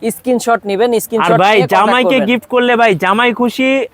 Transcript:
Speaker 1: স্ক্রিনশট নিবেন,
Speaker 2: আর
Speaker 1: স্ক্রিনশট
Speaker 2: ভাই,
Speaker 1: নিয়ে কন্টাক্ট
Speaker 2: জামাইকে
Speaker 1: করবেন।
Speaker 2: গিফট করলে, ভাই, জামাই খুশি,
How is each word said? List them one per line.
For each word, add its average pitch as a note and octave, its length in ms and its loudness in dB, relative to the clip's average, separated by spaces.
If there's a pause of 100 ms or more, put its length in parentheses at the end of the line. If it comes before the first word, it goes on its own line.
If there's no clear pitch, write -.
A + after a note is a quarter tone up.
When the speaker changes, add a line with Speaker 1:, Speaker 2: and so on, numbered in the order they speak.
(100)
Speaker 1:
স্ক্রিনশট A#3 560 -4
নিবেন, G#3 280 0
Speaker 2:
আর G#3+ 60 0
Speaker 1:
স্ক্রিনশট G3 300 -2
Speaker 2:
ভাই, E3+ 80 2
Speaker 1:
নিয়ে G3 280 2
কন্টাক্ট F#3+ 200 2
Speaker 2:
জামাইকে G3 220 0
Speaker 1:
করবেন। A#3+ 180 0
Speaker 2:
গিফট A#3+ 200 -2
করলে, B3 300 0
ভাই, A3+ 180 2
জামাই G3+ 380 0
খুশি, C4 600 -2